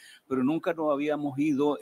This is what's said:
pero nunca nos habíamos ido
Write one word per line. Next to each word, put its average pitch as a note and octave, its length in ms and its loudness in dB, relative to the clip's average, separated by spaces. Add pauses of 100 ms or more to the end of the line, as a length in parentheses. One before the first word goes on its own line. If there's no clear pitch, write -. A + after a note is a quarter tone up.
(260)
pero C3 160 0
nunca D#3 300 0
nos D#3+ 180 0
habíamos D3 480 -2
ido D3 440 2